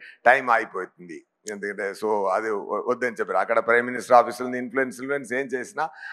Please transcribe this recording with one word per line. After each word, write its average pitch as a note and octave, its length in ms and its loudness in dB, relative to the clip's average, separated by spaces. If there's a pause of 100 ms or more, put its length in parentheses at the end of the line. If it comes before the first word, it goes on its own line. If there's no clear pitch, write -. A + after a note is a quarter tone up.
(260)
టైమ్ B2+ 240 6
అయిపోతుంది. F#2 760 -2 (280)
ఎందుకంటే G2+ 400 -6
so G#2 360 0
అది A2 220 0
వ-, G2+ 380 -4
వద్దని A#2+ 320 -2
చెప్పారు. F#2 180 -2
అక్కడ A2 220 2
ప్రైమ్ A#2 260 4
మినిస్టర్ B2 320 4
ఆఫీస్ A2+ 240 4
ఉంది, B2+ 160 -4
ఇన్ఫ్లుయెన్స్, B2 400 -4
ఇన్ఫ్లుయెన్స్ C3 360 -6
ఏం C3+ 120 -2
చేసినా B2+ 440 -6 (240)